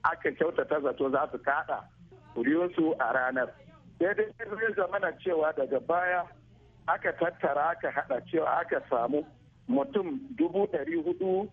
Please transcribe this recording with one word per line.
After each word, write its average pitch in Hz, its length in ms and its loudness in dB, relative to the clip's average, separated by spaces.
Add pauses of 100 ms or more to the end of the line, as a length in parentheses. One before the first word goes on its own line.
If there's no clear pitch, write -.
aka 160 280 0
kyautata 151 500 0
zato 135 300 0
za 139 200 0
su 127 60 -8
kaɗa 139 460 -4 (520)
ƙuri'unsu 160 640 2
a 120 140 2
ranar. 127 380 0 (480)
Sai 311 160 2
dai 427 100 2 (140)
zai 220 360 -2
zamana 185 440 0
cewa 156 360 2
daga 131 240 0
baya 180 440 0 (640)
aka 180 260 0
tattara 160 580 0
aka 156 200 -4
haɗa 135 300 -2 (100)
cewa 156 160 2 (120)
aka 170 300 -2
samu 123 340 2 (460)
mutum 208 500 0 (180)
dubu 175 300 2
ɗari 160 360 -2
hudu 185 500 0